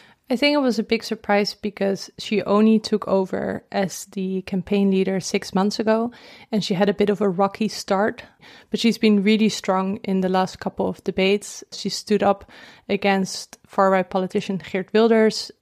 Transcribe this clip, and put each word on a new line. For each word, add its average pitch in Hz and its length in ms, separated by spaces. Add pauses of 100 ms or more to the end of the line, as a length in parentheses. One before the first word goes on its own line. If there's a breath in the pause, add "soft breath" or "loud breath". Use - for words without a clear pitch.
(280 loud breath)
I 262 60
think 294 200
it 294 60
was 233 200
a - 20
big 226 220
surprise 208 500
because 196 640
she - 240
only 214 380
took 214 260
over 196 640
as - 360
the 190 360
campaign 196 480
leader 190 300
six - 340
months 202 240
ago, 220 320 (400 loud breath)
and 214 140
she 202 100
had 196 140
a 202 60
bit 208 160
of 202 100
a 208 80
rocky 196 400
start, 208 560 (460 loud breath)
but 214 100
she's 226 180
been 208 240
really 214 260
strong 190 500
in 190 240
the 185 60
last 185 300
couple 190 300
of - 160
debates. 196 680
She - 180
stood 202 360
up 202 260 (380 loud breath)
against 196 800
far-right 190 420
politician 185 580
Geert 185 240
Wilders 220 680